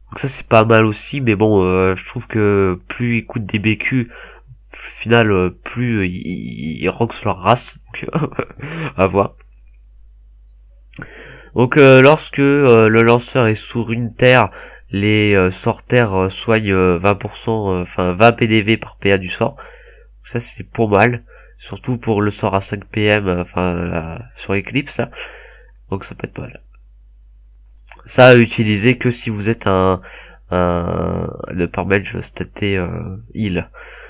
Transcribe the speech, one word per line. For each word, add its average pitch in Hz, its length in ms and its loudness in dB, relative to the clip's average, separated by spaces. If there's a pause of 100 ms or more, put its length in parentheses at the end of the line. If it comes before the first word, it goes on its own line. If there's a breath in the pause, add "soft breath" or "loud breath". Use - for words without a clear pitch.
(100)
Donc - 80 -16
ça 139 100 -6
c'est - 180 -12
pas 110 180 4
mal 110 200 4
aussi, 110 360 -4
mais 113 160 0
bon, 104 260 4
euh, 92 320 2
je 92 100 -14
trouve - 220 -12
que 98 520 0 (100)
plus 120 300 -4
ils 110 80 -10
coûtent 104 200 -8
des 113 120 -4
B 104 200 -2
Q, - 320 -4 (640 loud breath)
au - 40 -20
final, 113 540 0
euh, 92 200 2 (140)
plus, 120 340 -4
euh, 95 80 0
ils, 90 200 -8
ils, 60 560 -10
ils 85 60 0
roxent - 360 -4
leur 98 140 -4
race. - 480 0
Donc, - 280 -14
<laughs> 156 840 -8
à 95 100 2
voir. 95 300 0 (2250 loud breath)
Donc, 127 220 2
euh, 135 260 10
lorsque, 147 360 4
euh, 139 500 6
le 113 140 4
lanceur 120 440 2
est 110 100 0
sous 117 340 -8
une 117 240 -6
terre, 127 360 4 (400 loud breath)
les, 104 440 2
euh, 92 160 2
sorts - 320 -6
terre, 120 320 0
euh, 95 140 0
soignent, 110 440 -2
euh, 92 260 2
vingt 101 160 2
pour - 220 -12
cent, 107 360 -4
euh, 90 100 -4
enfin, 90 300 -4
vingt 113 200 4
P 117 140 -2
D 110 160 2
V 110 140 0
par - 200 -12
P 98 160 0
A 98 60 2
du 92 100 -8
sort. - 280 -6
Donc - 680 -20
ça - 160 -8
c'est - 300 -14
pas 113 160 -2
mal. 110 380 2 (340 soft breath)
Surtout - 400 -8
pour 107 240 0
le 104 80 0
sort 101 240 -4
à 98 80 0
cinq - 240 -10
P 107 180 -4
M, 104 240 2
euh, 87 140 0
enfin, 90 320 -4
euh, 85 440 -6 (160)
sur - 200 -8
Eclipse, - 440 -6
là. 117 120 -4 (800 loud breath)
Donc 98 140 -8
ça - 100 -16
peut - 120 -14
être - 60 -12
pas - 100 -14
mal. - 200 -18 (1400)
Ça 127 220 8
à 123 80 10
utiliser 117 600 2
que 123 140 -2
si - 180 -8
vous 104 200 -6
êtes 113 180 -2
un, 95 340 2 (500 loud breath)
un, 87 800 -2 (180)
le 87 180 -4
permage 95 540 -4
staté, 98 580 -6
euh, 87 100 -4 (460)
heal. 95 360 -4 (400 loud breath)